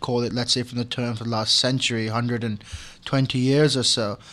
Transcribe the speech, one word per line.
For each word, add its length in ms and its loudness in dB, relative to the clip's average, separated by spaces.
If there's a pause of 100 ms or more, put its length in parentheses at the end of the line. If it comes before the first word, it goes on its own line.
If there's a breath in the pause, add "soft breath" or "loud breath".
call 220 0
it, 100 -2
let's 200 -2
say, 100 0
from 160 -6
the 60 -2
term 320 -4
for 80 -10
the 60 -4
last 280 2
century, 500 0
hundred 360 -2
and 200 -4 (400 loud breath)
twenty 340 2
years 380 4
or 60 2
so, 360 0 (140 loud breath)